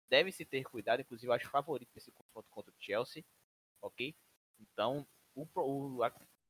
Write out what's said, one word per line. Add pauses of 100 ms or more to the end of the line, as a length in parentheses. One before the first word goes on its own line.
deve
se
ter
cuidado,
inclusive
eu
acho
favorito
nesse
confronto
contra
o
Chelsea, (580)
ok? (440)
Então, (300)
o
pro-,
o,
a (380)